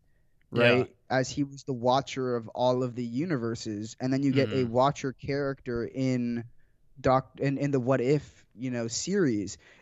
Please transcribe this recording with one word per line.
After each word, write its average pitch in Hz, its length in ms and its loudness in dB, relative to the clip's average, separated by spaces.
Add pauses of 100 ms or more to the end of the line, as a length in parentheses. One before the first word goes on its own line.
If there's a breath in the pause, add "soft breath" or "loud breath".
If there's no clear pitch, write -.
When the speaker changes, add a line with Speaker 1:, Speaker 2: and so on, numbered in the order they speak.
(520)
Speaker 1:
Yeah. 117 120 2
Speaker 2:
right, 120 320 4 (140)
as 131 200 2
he 147 140 -2
was 139 200 -8
the 139 100 -6
Watcher 127 600 0
of 113 140 -6
all 127 340 2
of 123 120 -4
the 123 100 -4
universes, 117 960 -4
and 131 100 0
then 135 120 2
you 139 100 4
get 131 180 4
a 135 60 -2
Speaker 1:
Mm-hmm. 123 160 0
Speaker 2:
Watcher 131 400 2
character 135 720 -4
in 123 580 -2 (580)
Doc-, 131 380 2
in, 139 180 0
in 143 140 -2
the 135 80 2
What 123 220 2
If, 143 520 0
you 120 160 -8
know, 117 200 -4
series. 120 680 0 (240 soft breath)